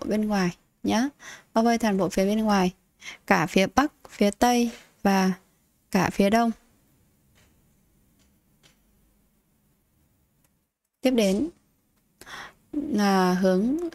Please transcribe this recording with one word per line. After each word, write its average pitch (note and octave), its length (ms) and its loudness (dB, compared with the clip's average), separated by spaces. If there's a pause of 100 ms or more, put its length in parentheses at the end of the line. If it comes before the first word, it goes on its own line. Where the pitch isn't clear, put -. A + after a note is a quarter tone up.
bên G#3+ 240 -4
ngoài F#3+ 280 -2 (260)
nhá. A3 260 0 (460)
Bao A3+ 100 2
vây A#3 140 2
toàn G#3 200 0
bộ F3 100 0
phía F#3+ 160 -2
bên G#3 140 0
ngoài, G3+ 360 2 (520)
cả F#3 200 2
phía F#3+ 280 2
Bắc, C#4 180 0 (160)
phía G3+ 220 0
Tây A#3+ 400 0 (320)
và F#3+ 300 2 (580)
cả - 200 0
phía G3+ 200 2
Đông. A#3 200 2 (4000)
Tiếp B3+ 100 0
đến A3+ 380 0 (1200)
là G3 600 0
hướng F#3+ 420 0 (180)